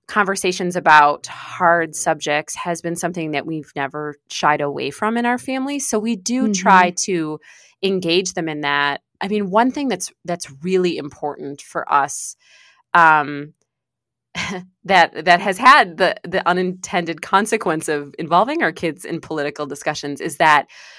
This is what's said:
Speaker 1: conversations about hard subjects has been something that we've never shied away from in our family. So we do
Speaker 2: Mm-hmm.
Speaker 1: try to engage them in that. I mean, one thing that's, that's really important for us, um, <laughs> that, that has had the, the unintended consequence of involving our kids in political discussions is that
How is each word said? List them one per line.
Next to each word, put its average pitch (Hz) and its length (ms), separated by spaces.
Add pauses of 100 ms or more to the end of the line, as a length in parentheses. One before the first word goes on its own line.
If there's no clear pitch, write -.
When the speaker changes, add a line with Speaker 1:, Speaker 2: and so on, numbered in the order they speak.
Speaker 1:
conversations 185 680
about 151 520
hard 170 680
subjects 156 600
has 170 260
been 170 140
something 170 360
that 143 140
we've 156 300
never 147 400 (140)
shied 147 320
away 143 300
from 220 260
in 240 80
our 247 120
family. 262 420
So 226 200
we 226 160
do 233 280
Speaker 2:
Mm-hmm. 220 100
Speaker 1:
try 185 380 (100)
to 156 380 (440)
engage 185 500
them 165 160
in 151 120
that. 143 400 (180)
I 190 80
mean, 202 220
one 233 220
thing 277 160
that's, 190 240 (140)
that's 170 260 (120)
really 180 340
important 143 640
for - 300
us, - 440 (580)
um, 151 600 (800)
<laughs> - 520
that, 170 400
that 185 160
has 196 160
had 240 400
the, 180 260
the 180 240
unintended 180 720
consequence 190 680
of 143 280
involving 208 460
our 170 80
kids 156 340
in 165 160
political 147 440
discussions 143 560
is 156 160
that 156 300 (320)